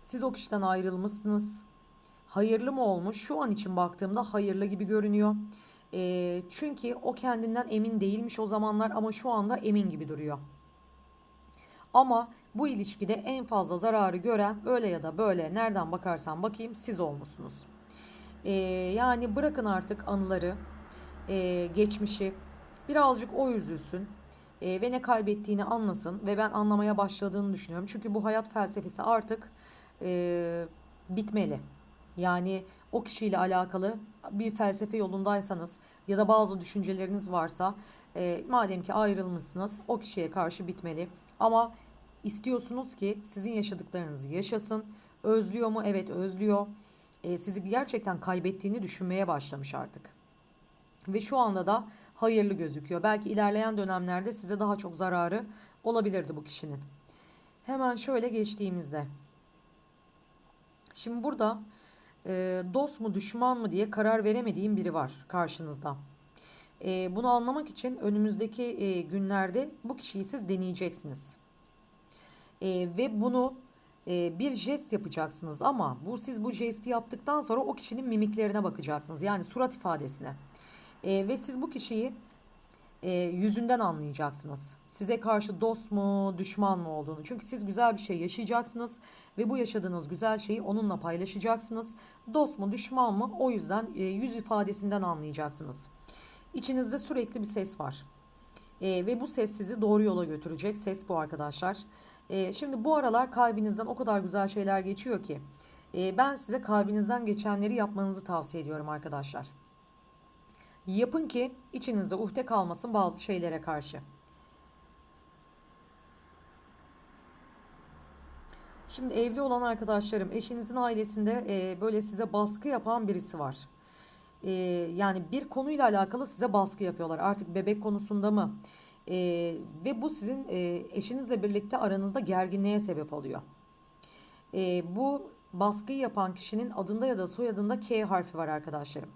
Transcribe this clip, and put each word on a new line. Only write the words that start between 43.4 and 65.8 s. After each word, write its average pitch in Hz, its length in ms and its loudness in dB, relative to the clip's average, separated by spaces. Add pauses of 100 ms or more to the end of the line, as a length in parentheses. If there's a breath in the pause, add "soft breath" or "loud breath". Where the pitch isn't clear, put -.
yaşadıklarınızı 175 760 -4
yaşasın. 214 580 -2 (380 loud breath)
Özlüyor 220 460 4
mu? 220 160 0
Evet, 196 240 2
özlüyor. 196 580 2 (560 loud breath)
Ee, 175 140 -2
sizi 185 260 -4
gerçekten 220 560 0
kaybettiğini 190 640 -2
düşünmeye 185 460 -2
başlamış 139 480 -4
artık. - 340 -8 (960)
Ve 196 140 0
şu 233 160 0
anda 196 300 4
da 208 160 4 (320 loud breath)
hayırlı 214 380 4
gözüküyor. 165 500 -4
Belki 214 260 2
ilerleyen 208 480 2
dönemlerde 185 560 0
size 202 260 -4
daha 208 180 2
çok 190 180 -8
zararı 180 500 2 (380 loud breath)
olabilirdi 196 520 2
bu 151 80 -10
kişinin. 147 360 -10 (840 loud breath)
Hemen 254 320 0
şöyle 240 340 0
geçtiğimizde. 180 760 -2 (1900)
Şimdi 233 300 -6
burada, 226 360 2 (640 loud breath)
e, 185 380 0 (100)
dost 285 260 2
mu 220 140 -2
düşman 233 440 2
mı 220 140 -2
diye 208 200 2
karar 220 320 4
veremediğim 214 540 2
biri 175 160 0
var 139 340 -2
karşınızda. 151 680 -2 (880 loud breath)